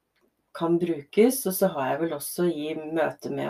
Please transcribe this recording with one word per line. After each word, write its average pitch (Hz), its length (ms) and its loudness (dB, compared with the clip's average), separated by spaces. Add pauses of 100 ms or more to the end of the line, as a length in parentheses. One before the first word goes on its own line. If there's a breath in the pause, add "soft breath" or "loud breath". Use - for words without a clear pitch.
(540)
kan 170 240 2
brukes, 180 680 2
og 190 60 0
så 190 200 2
har 135 180 -2
jeg 151 100 -2
vel 165 160 0
også 175 320 -2
i 151 260 -4
møte 156 560 -2
med 139 200 -4